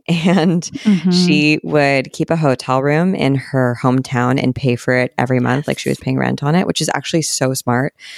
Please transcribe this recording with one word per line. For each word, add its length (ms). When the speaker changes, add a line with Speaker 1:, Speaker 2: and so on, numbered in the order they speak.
Speaker 1:
<laughs> 60
And 540
Speaker 2:
Mm-hmm. 480
Speaker 1:
she 520
would 500
keep 180
a 60
hotel 460
room 320
in 200
her 460
hometown 640
and 120
pay 220
for 180
it 220
every 240
month, 260
like 120
she 100
was 100
Speaker 2:
Yes. 60
Speaker 1:
paying 140
rent 240
on 120
it, 120
which 160
is 120
actually 280
so 320
smart. 400